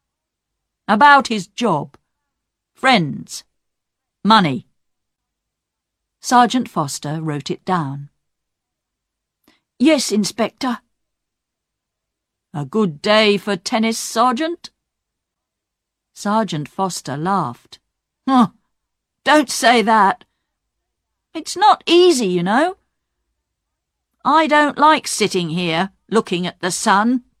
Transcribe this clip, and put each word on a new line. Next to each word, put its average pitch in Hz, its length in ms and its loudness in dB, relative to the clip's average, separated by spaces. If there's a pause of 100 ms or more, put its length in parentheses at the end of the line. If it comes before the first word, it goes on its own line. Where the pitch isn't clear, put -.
(880)
About 269 400 6
his 214 180 -6
job, 165 500 -4 (760)
friends, 196 720 -2 (800)
money." 185 420 2 (1500)
Sergeant 247 480 2
Foster 156 540 -8
wrote 147 280 -8
it - 140 -10
down. 143 460 -6 (1700)
"Yes, 302 320 2
Inspector." 226 720 -4 (1700)
"A 147 120 -8
good 180 360 -4
day 208 360 4
for 202 180 -4
tennis, 226 420 -4
Sergeant?" 254 720 -4 (1400)
Sergeant 180 560 -4
Foster 175 480 -8
laughed. 160 640 -6 (480)
"Huh, 254 240 2 (720)
don't 285 260 2
say 240 320 2
that. 208 440 2 (1080)
It's 320 220 -12
not 392 320 2
easy, 330 400 4
you 175 160 -2
know. 277 340 0 (1500)
I 311 220 2
don't 294 300 2
like 302 300 2
sitting 175 440 -2
here, 175 420 -4 (160)
looking 185 360 -2
at - 140 -10
the 180 120 -4
sun." 226 520 0 (180)